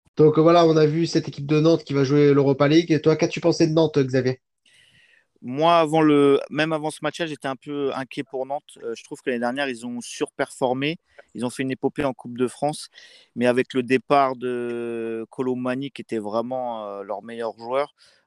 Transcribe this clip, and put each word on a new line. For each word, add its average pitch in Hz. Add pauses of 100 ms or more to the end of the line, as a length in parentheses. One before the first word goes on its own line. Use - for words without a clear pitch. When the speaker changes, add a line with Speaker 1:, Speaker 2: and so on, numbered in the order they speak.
(160)
Speaker 1:
Donc, 151
euh, 160
voilà, 170
on 160
a 156
vu 160
cette 165
équipe 143
de 151
Nantes 160
qui -
va 139
jouer 143
l'Europa 139
League. 160
Et 151
toi, 156
qu'as-tu 156
pensé 165
de 156
Nantes, 156
Xavier ? 131 (1000)
Speaker 2:
Moi, 151
avant 160
le, 143 (100)
même 156
avant 156
ce -
match-là, 156
j'étais 151
un 143
peu 143
inquiet 135
pour 131
Nantes. 139
Euh, 117
je -
trouve -
que -
l'année 120
dernière, 131
ils 120
ont 120
surperformé. 139 (360)
Ils 113
ont 123
fait 135
une 131
épopée 135
en 135
Coupe 120
de 123
France. 147 (480)
Mais 120
avec 123
le 131
départ 131
de 117
Colomani, 127
qui -
était 113
vraiment, 117
euh, 101
leur 98
meilleur 117
joueur, 127 (340)